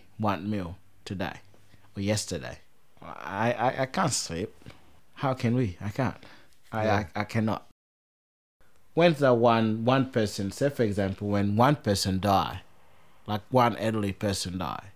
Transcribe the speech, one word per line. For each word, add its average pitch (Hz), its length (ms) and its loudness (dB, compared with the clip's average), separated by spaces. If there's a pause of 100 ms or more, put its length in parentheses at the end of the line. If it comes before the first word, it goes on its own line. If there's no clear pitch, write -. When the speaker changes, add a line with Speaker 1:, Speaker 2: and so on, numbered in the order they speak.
(180)
Speaker 1:
one 101 300 -2
meal 95 280 -6 (280)
today 92 300 -6 (640)
or 104 60 -6
yesterday. 95 560 -4 (440)
I, 98 500 -4
I, 127 300 -2
I 131 40 -2
can't - 260 -2
sleep. - 420 -6 (600)
How 135 200 -2
can 120 200 0
we? 117 260 0
I 101 100 -8
can't. 120 260 -4 (560)
I, 110 120 -2
Speaker 2:
Yeah. 107 200 2 (100)
Speaker 1:
I, 104 60 -2
I 104 40 -2
cannot. 110 420 -2 (1300)
When's 165 240 4
that 131 180 6
one, 113 480 4
one 131 260 2
person, 101 400 -2
say 139 200 0
for 131 120 -2
example, 101 460 -2
when 101 280 2
one 135 200 6
person 98 420 0
die, 92 440 2 (640)
like 107 240 -4
one 120 260 4
elderly 104 360 -2
person 92 460 -4
die, - 380 -8